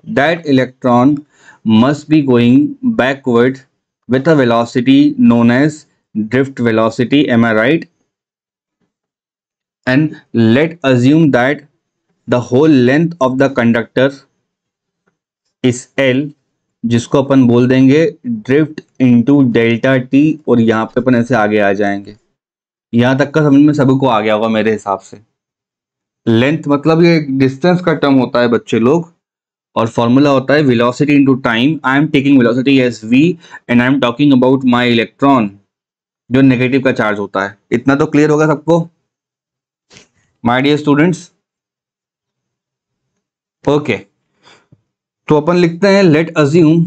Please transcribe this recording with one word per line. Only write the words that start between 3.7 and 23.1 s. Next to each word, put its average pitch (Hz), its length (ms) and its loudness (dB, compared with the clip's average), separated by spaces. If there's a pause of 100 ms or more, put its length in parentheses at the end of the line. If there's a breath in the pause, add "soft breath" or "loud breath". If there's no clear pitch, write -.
with 135 180 0
a 156 80 -2
velocity 127 840 0
known 117 300 4
as 143 220 0 (460)
drift 131 360 -4
velocity, 117 760 0
am 117 160 2
I 113 100 0
right? 135 300 0 (2000)
And 147 200 0 (280 loud breath)
let 123 400 2 (100)
assume 135 460 2
that 127 240 0 (760)
the 123 120 0
whole 131 460 2
length 160 280 0 (100)
of 131 120 -4
the 135 160 0
conductor 120 580 -2 (1500)
is 123 120 0 (220)
L, 139 320 -2 (540)
जिसको 117 380 0
अपन 135 260 2
बोल 120 200 2
देंगे 135 480 2 (100)
drift 131 540 -4 (220)
into 123 540 2
delta 123 580 0
T, 151 200 2 (140)
और 120 120 2
यहाँ 110 260 0
पे - 140 -6
अपन 127 140 0
ऐसे 117 200 -2
आगे 104 240 0
आ 101 140 0
जाएंगे। 101 440 -6 (800)
यहाँ 127 240 0